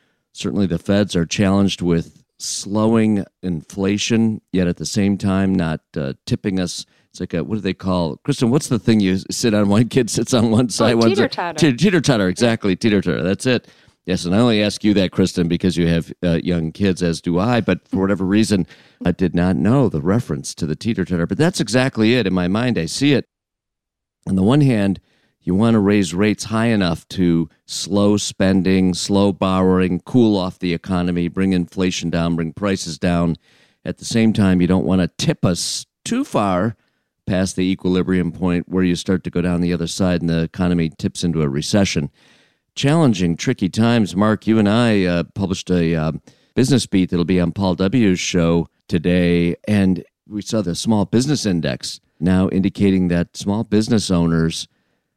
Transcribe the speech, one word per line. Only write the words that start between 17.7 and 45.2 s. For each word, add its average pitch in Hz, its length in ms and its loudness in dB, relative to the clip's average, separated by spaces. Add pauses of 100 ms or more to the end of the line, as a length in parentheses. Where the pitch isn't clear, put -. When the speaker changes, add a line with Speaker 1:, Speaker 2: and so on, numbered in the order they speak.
Speaker 1:
for 95 140 -4
whatever 95 220 -2
reason, 98 440 0 (360)
I 90 80 0
did 185 220 -2
not 90 220 0
know 107 340 2
the 78 100 -4
reference 78 560 -4
to 82 120 -6
the 73 80 -4
teeter-totter. 90 500 -4
But 98 140 -2
that's 170 200 0
exactly 113 540 0
it. 113 140 0
In 90 60 -2
my 90 140 0
mind, 110 300 -2
I 82 80 -4
see 143 280 0
it. - 120 0 (1000)
On 95 80 -2
the 92 80 2
one 135 180 4
hand, 101 380 0 (420)
you 90 140 -2
want 113 180 2
to 110 60 4
raise 98 340 2
rates 101 300 0
high 113 240 -2
enough 95 420 -2
to 85 400 0 (160)
slow 101 520 0
spending, 95 760 0
slow 101 380 0
borrowing, 92 720 0
cool 110 360 2
off 92 220 -6
the 87 160 -2
economy, 87 520 -2
bring 95 260 0
inflation 90 580 -2
down, 85 240 0
bring 82 180 -4
prices 98 460 -4
down. 85 380 0 (460)
At - 140 -8
the - 80 -18
same 110 280 2
time, 92 280 2
you 87 60 2
don't 90 180 2
want 92 160 2
to 85 60 0
tip - 360 -4
us - 440 -4 (160)
too 254 200 -2
far 104 520 -2 (500)
past 95 300 -2
the 92 80 0
equilibrium 90 680 0
point 87 380 -2
where 92 140 0
you 87 120 2
start 92 280 -2
to - 80 -8
go 87 100 -2
down 87 200 0
the 87 120 0
other 85 140 -4
side 90 340 0
and 85 80 -2
the 82 140 0
economy 85 520 -2
tips - 280 -6
into 82 180 0
a 73 80 0
recession. 78 640 -2 (600)
Challenging, 120 640 2
tricky 107 320 -2
times. 110 480 0
Mark, 104 300 2
you 110 120 4
and 104 80 4
I, 107 380 2
uh, 87 180 0